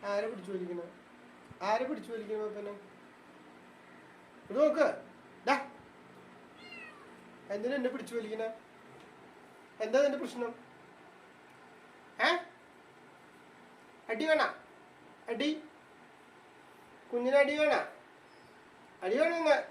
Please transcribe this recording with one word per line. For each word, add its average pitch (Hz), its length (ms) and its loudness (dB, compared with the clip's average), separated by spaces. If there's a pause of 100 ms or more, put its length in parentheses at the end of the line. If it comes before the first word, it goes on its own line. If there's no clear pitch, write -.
ആരെ 202 240 0
പിടിച്ചു 196 240 -10
വലിക്കണേ? 175 340 -6 (760)
ആരെ 220 260 2
പിടിച്ചു 269 240 -6
വലിക്കണേ 214 260 -6
പപ്പനെ? 202 360 -8 (1800)
ഇത് 208 100 -2
നോക്ക്. 302 280 6 (600)
ഡാ. 269 80 6 (1900)
എന്തിനാ 214 260 -2
എന്നെ 254 140 0
പിടിച്ചു 226 260 -8
വലിക്കണേ? 220 340 -4 (1300)
എന്താ 226 220 2
നിന്റെ 277 160 4
പ്രശ്നം? 240 360 -6 (1700)
ഏ? 262 120 4 (1800)
അടി 226 160 -2
വേണ? 311 180 6 (840)
അടി? 233 200 0 (1600)
കുഞ്ഞിന് 247 260 2
അടി 285 220 6
വേണ? 302 160 4 (1300)
അടി 196 160 0
വേണോന്ന്? 320 400 4 (140)